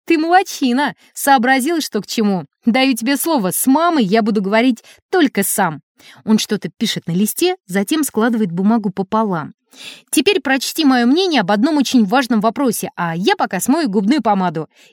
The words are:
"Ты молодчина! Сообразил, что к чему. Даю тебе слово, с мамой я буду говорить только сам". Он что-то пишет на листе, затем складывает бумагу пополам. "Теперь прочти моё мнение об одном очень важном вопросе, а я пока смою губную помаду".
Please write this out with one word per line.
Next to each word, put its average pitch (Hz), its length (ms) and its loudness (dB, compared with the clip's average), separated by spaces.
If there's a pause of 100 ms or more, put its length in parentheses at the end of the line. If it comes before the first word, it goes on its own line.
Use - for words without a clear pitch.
"Ты 330 140 2
молодчина! 294 800 0 (180)
Сообразил, 269 680 2
что - 200 -4
к - 60 -12
чему. 202 400 -2 (200)
Даю 262 300 2
тебе 269 200 -2
слово, 247 360 -2
с - 140 -4
мамой 302 380 2
я 214 180 2
буду 208 200 0
говорить 226 400 0 (280)
только 277 340 2
сам". 165 360 -2 (440)
Он 214 140 4
что-то - 380 -4
пишет - 300 -4
на 165 60 -6
листе, 214 440 0 (100)
затем 202 360 -2
складывает 220 480 0
бумагу 202 400 0
пополам. 190 640 -4 (560)
"Теперь 311 300 2
прочти 277 440 -2
моё 254 220 4
мнение 311 360 2
об 180 100 0
одном 277 240 2
очень 247 280 2
важном 233 360 0
вопросе, 226 560 -2
а 170 180 -4
я 220 220 0
пока 202 240 -4
смою 294 280 0
губную 214 320 0
помаду". 180 480 -2 (240)